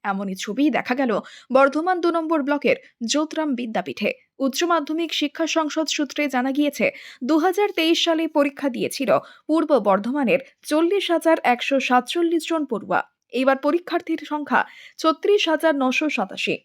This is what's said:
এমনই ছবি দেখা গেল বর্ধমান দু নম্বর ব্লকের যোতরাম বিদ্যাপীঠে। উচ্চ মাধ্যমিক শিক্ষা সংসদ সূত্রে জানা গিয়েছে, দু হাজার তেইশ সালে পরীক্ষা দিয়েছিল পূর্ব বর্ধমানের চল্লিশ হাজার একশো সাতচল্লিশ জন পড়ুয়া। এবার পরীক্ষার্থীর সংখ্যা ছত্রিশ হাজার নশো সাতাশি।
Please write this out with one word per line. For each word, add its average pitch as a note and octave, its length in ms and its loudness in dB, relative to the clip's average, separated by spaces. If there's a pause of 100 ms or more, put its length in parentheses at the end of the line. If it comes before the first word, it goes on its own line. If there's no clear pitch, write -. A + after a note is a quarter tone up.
এমনই G3 320 -4
ছবি A3 340 -2
দেখা B3 240 -2
গেল B3+ 180 0 (380)
বর্ধমান C#4+ 500 4
দু E4+ 100 2
নম্বর E4 320 0
ব্লকের C#4 340 0 (340)
যোতরাম D4+ 440 -2
বিদ্যাপীঠে। A3 560 -4 (300)
উচ্চ C4+ 240 -2
মাধ্যমিক E4 500 0
শিক্ষা D4+ 340 -2
সংসদ D#4 400 0
সূত্রে D4 400 -2
জানা C4 240 -2
গিয়েছে, C#4 340 0 (360)
দু C#4+ 160 2
হাজার F#4+ 340 2
তেইশ D#4+ 320 2
সালে E4 240 0
পরীক্ষা C#4+ 400 0
দিয়েছিল A3+ 420 -4 (360)
পূর্ব D#4+ 240 0 (100)
বর্ধমানের G#3+ 600 2 (260)
চল্লিশ E4+ 440 2
হাজার D#4+ 340 4
একশো A#3+ 360 0
সাতচল্লিশ E4 680 0
জন D#4+ 180 -2
পড়ুয়া। F#3+ 340 -2 (340)
এবার C4 280 2
পরীক্ষার্থীর E4 680 -2
সংখ্যা D4 320 0 (380)
ছত্রিশ D#4+ 500 2
হাজার D#4 280 2
নশো C4 340 0
সাতাশি। F#3+ 440 -4 (100)